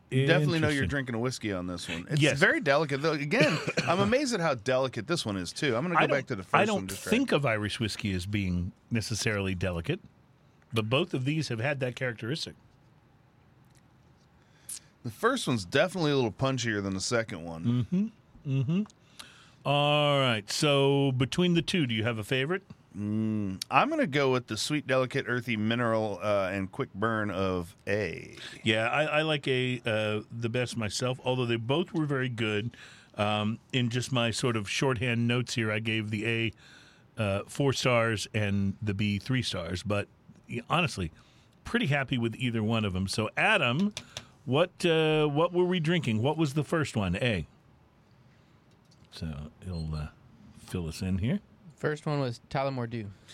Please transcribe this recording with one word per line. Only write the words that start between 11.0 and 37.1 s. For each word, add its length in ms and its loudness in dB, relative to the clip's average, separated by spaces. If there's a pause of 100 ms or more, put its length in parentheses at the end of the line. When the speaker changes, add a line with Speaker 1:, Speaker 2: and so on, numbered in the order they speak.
Speaker 2:
of 120 -2
these 240 -2
have 100 -6
had 220 -2
that 160 -4
characteristic. 580 -6 (2500)
Speaker 1:
The 80 -8
first 380 0
one's 160 0
definitely 480 2
a 40 4
little 140 2
punchier 500 0
than 140 -2
the 60 -4
second 420 -2
one. 480 -2
Speaker 2:
Mm-hmm. 680 -2
Mm-hmm. 220 0 (840)
All 560 4
right. 320 2
So 600 4
between 420 2
the 80 4
two, 240 0
do 80 -2
you 100 0
have 140 -2
a 60 -6
favorite? 380 -2 (360)
Speaker 1:
Mm, 720 -2
I'm 180 4
gonna 180 0
go 260 2
with 160 0
the 80 -4
sweet, 300 -2
delicate, 400 0
earthy 300 -2
mineral, 680 0
uh, 300 2
and 180 -4
quick 240 -6
burn 360 0
of 440 -2 (120)
A. 500 -4 (260)
Speaker 2:
Yeah, 280 2
I, 140 2
I 180 0
like 260 -2
A, 380 0
uh, 340 0 (100)
the 200 -4
best 260 -2
myself, 480 -4
although 220 0
they 100 2
both 380 -2
were 100 0
very 240 0
good. 480 -2 (400)
Um, 420 0 (140)
in 180 2
just 220 -2
my 180 2
sort 260 0
of 120 -4
shorthand 600 0
notes 260 0
here, 180 0
I 80 0
gave 300 -2
the 160 -4
A, 260 0 (720)